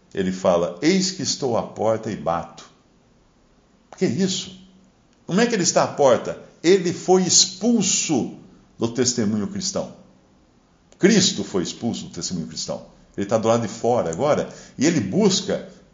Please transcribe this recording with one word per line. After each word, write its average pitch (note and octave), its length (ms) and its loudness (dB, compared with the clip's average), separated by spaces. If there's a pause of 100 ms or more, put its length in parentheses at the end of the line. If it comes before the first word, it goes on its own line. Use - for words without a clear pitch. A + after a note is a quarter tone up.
(140)
ele F#2 200 -2
fala, F2 480 2
"Eis F#3 300 2
que - 120 -8
estou A#2+ 340 -2
à F2+ 60 -2
porta A2 480 -2
e E2+ 60 -6
bato." E2 480 -6 (1300)
Que F#3+ 80 0
isso? - 540 -2 (680)
Como F3 140 0
é A#3+ 60 4
que A#3 100 0
ele F3+ 80 0
está D#3+ 200 2
à B2+ 40 0
porta? A#2+ 500 2 (240)
Ele F3 300 4
foi F#3 300 2
expulso F3+ 1120 2 (440)
do A#2 120 -2
testemunho A2 580 0
cristão. - 460 -6 (1040)
Cristo F#3+ 460 4
foi F2+ 180 -2
expulso F#2 400 -6
do D#2+ 60 -14
testemunho E2+ 380 -8
cristão. - 380 -10 (300)
Ele G2+ 100 -4
tá A#2 120 0
do G#2+ 100 2
lado A#2 140 4
de G#2+ 80 -4
fora A2 420 -2
agora G#2 380 0 (280)
e B2 80 0
ele E3+ 140 2
busca A#2+ 680 0 (240)